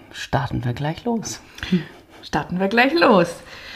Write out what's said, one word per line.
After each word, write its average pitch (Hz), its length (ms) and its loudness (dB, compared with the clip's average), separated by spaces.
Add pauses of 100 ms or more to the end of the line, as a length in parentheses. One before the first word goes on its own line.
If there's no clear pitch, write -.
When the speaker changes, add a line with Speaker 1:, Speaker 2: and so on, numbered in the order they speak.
(120)
Speaker 1:
starten 127 540 -2
wir 120 80 -2
gleich 147 320 -6
los. 226 340 -4 (840)
Speaker 2:
Starten 160 360 -4
wir 196 80 2
gleich 247 320 2
los. 190 360 6 (400)